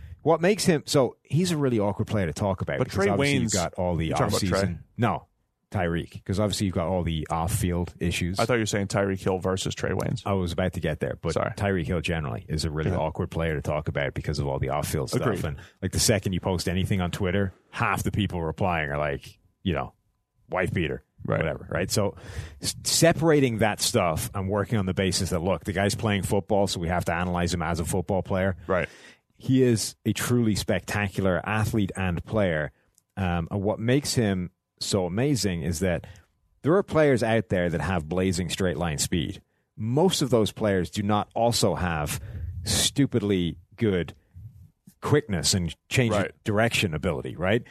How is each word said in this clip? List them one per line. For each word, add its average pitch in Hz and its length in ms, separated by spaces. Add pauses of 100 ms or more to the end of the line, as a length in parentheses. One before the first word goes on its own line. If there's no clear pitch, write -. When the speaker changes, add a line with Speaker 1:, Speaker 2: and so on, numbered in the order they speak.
(220)
Speaker 1:
What 160 180
makes 185 240
him, 165 220
so 131 360
he's 175 280
a 170 60
really 131 240
awkward 101 260
player 101 200
to 76 60
talk 98 280
about 71 180
Speaker 2:
But 127 60
Speaker 1:
because - 200
Speaker 2:
Trey - 40
Speaker 1:
obviously 139 300
Speaker 2:
Waynes, 123 40
Speaker 1:
you've 113 100
got 85 220
all 90 220
the 80 100
Speaker 2:
you 76 60
talking 113 160
about 98 120
Trey? 98 80 (200)
Speaker 1:
offseason. 82 100 (200)
No, 104 280 (440)
Tyreek, 87 540
'cause 92 140
obviously 104 280
you've 87 80
got 85 140
all 90 140
the 80 280
off-field 85 680
issues. 87 380
Speaker 2:
I 113 60
thought 127 100
you 117 60
were 107 60
saying 101 220
Tyreek 98 340
Hill 95 160
versus 95 360
Trey - 180
Waynes. - 340
Speaker 1:
I 104 80
was 90 180
about 92 220
to 87 60
get 78 200
there, 65 220
but 82 100
Speaker 2:
Sorry. - 200
Speaker 1:
Tyreek 98 340
Hill 85 160
generally 73 460
is 76 180
a 80 40
really 78 200
Speaker 2:
Yeah. 87 80
Speaker 1:
awkward 78 320
player 82 240
to 71 80
talk 76 260
about 69 240
because 73 260
of 71 80
all 69 120
the 67 120
off-field 73 380
stuff. - 140
Speaker 2:
Agreed. 101 220
Speaker 1:
And, 76 120 (240)
like, 92 120
the 82 80
second 98 340
you 87 60
post 92 280
anything 92 320
on 87 100
Twitter, 95 440 (160)
half 110 320
the 104 100
people 90 300
replying 80 480
are 73 80
like, 71 400 (240)
you 92 100
know, 67 220 (560)
"Wife 92 240
beater," 71 280 (220)
Speaker 2:
Right. - 140
Speaker 1:
whatever, 78 320
right? 95 200
So 101 260 (440)
s-, - 140 (100)
separating 151 760
that 104 220
stuff 85 540
and 95 160
working 104 280
on 98 60
the 92 100
basis 92 360
that, 90 100
look, 87 240
the 104 80
guy's 101 220
playing 101 300
football, 101 420
so 92 120
we 85 100
have 87 180
to 85 80
analyze 87 400
him 85 80
as 85 180
a 80 60
football 92 360
player. 95 340 (100)
Speaker 2:
Right. 87 220 (540)
Speaker 1:
He 131 200
is 120 320 (100)
a 110 80
truly 117 420
spectacular 95 880
athlete 107 520
and 90 300
player. 85 460 (440)
Um, 87 340
and 101 120
what 101 160
makes 123 360
him 95 360 (300)
so 95 260
amazing 98 560
is 78 180
that 87 260 (540)
there 147 140
are 202 80
players 143 400
out 113 260
there 87 220
that 80 100
have 82 260
blazing 90 440
straight 90 260
line 76 220
speed. 73 420 (380)
Most 131 420
of 139 80
those 110 240
players 95 380
do 107 120
not 104 320
also 117 400
have 78 460 (440)
stupidly 101 920 (200)
good 92 380 (840)
quickness - 540
and 87 200 (140)
change 120 260
of 101 80
Speaker 2:
Right. - 220
Speaker 1:
direction 107 500
ability, 67 420
right? 95 340